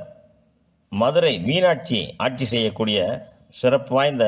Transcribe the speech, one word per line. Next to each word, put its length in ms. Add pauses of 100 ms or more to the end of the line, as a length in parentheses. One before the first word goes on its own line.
(920)
மதுரை 420 (140)
மீனாட்சி 540 (240)
ஆட்சி 260
செய்யக்கூடிய 480 (600)
சிறப்பு 380
வாய்ந்த 300